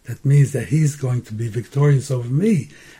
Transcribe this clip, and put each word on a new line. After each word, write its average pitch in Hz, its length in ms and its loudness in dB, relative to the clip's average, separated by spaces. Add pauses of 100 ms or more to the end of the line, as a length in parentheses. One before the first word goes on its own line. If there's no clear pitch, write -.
that - 180 -12
means 139 280 4
that 117 160 -4
he's 143 280 0
going 123 280 -4
to 107 100 -14
be 117 140 -6
victorious 135 640 0
over 120 180 -4
me, 165 400 0 (300)